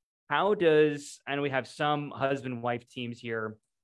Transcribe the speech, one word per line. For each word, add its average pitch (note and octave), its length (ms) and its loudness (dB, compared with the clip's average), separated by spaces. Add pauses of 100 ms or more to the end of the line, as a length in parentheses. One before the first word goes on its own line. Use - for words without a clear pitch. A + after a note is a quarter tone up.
(280)
How F3+ 260 2
does, D3+ 680 4
and C#3+ 160 -4
we C#3+ 100 0
have B2+ 180 -2
some D3 420 -2
husband B2+ 540 -4
wife A#2+ 240 -4
teams A#2+ 320 -10
here A2 380 -6 (260)